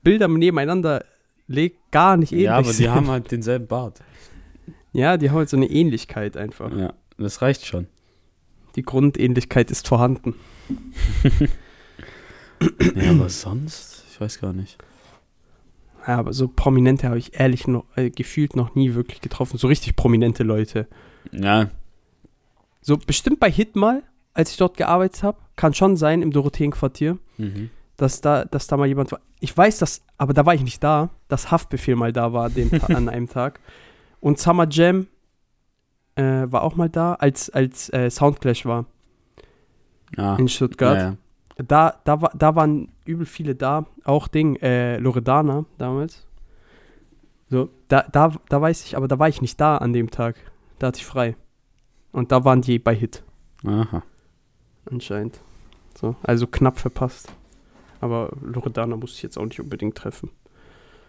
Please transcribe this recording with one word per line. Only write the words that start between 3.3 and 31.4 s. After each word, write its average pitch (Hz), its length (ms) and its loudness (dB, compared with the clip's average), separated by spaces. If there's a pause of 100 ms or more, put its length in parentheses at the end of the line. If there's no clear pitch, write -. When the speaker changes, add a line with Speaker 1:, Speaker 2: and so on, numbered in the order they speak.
Speaker 2:
denselben 117 360 -2
Bart. 120 340 -6 (920)
Speaker 1:
Ja, 147 240 2
die 143 140 2
haben 147 60 2
halt 156 120 0
so - 80 -2
eine 135 140 4
Ähnlichkeit 113 640 -2
einfach. 110 400 -10
Speaker 2:
Ja, 95 180 -6 (220)
das - 260 -6
reicht 135 220 0
schon. 90 220 -6 (880)
Speaker 1:
Die 131 80 -6
Grundähnlichkeit 127 880 2
ist - 160 -6
vorhanden. 123 480 0 (340)
Speaker 2:
<laughs> - 60 -8 (2250)
Ja, - 180 2
aber 131 160 4
sonst, - 800 -10
ich - 100 -20
weiß 107 200 -8
gar 95 120 -6
nicht. 92 240 -10 (1300)
Speaker 1:
Ja, 120 120 0
aber 117 140 -4
so 131 160 0
Prominente 131 600 4
hab 120 80 -2
ich - 220 -8
ehrlich 127 280 0
noch, 123 180 -2 (120)
äh, 127 140 -2
gefühlt - 460 -4
noch 120 180 -2
nie 135 200 2
wirklich 120 260 -6
getroffen. - 380 -6
So 127 100 0
richtig 135 280 0
prominente 117 460 2
Leute. 107 440 -2 (460)
Speaker 2:
Ja. 104 380 2 (1120)
Speaker 1:
So 147 160 2
bestimmt - 420 -2
bei 208 100 6
Hit 208 260 0
mal, 226 260 2 (320)
als 160 160 2
ich - 60 -12
dort 180 200 0
gearbeitet 185 460 0
hab. - 340 -6
Kann 156 180 2
schon 190 220 4
sein, 156 260 2
im 160 100 -2
Dorotheenquartier, 147 840 -2 (200)
Speaker 2:
Mhm. 104 320 -8 (260)
Speaker 1:
dass 135 240 -2
da, 147 240 2
dass - 220 -6
da 143 100 -2
mal 139 120 2
jemand 139 240 -2
war. - 80 -10 (200)
Ich - 160 -8
weiß, 208 220 4
dass, - 240 -4 (160)
aber 139 160 0
da 143 120 4
war 175 80 6
ich 143 80 0
nicht 123 200 -6
da, 151 280 2 (180)
dass - 220 -4